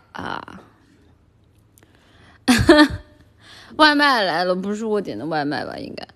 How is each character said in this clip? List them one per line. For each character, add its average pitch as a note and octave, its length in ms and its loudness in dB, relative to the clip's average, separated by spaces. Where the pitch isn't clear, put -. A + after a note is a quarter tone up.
啊。 - 480 -12
<laughs> D4 560 4
外 D4+ 180 6
卖 C#4+ 280 2
来 F3 220 0
了， F3+ 100 0
不 F#3+ 200 -6
是 A3 120 -8
我 G#3+ 140 -2
点 C3+ 180 -8
的 B2+ 80 -10
外 D#3 180 -4
卖 C#3+ 200 -6
吧？ - 120 -12
应 - 180 -14
该， - 220 -16